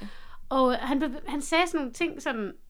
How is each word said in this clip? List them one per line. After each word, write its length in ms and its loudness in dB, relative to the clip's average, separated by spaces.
Og 280 6
han 240 0
be-, 260 -2
han 160 -2
sagde 240 4
sådan 140 -2
nogle 120 -4
ting, 300 -2
sådan 300 -2